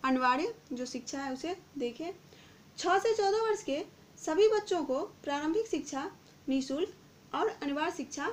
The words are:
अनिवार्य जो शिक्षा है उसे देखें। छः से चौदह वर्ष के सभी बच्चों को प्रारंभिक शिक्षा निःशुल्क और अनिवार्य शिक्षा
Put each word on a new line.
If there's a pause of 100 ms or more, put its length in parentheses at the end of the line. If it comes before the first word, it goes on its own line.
अनिवार्य (180)
जो
शिक्षा
है
उसे (220)
देखें। (680)
छः
से
चौदह
वर्ष
के (340)
सभी
बच्चों
को (240)
प्रारंभिक
शिक्षा (380)
निःशुल्क
और (140)
अनिवार्य
शिक्षा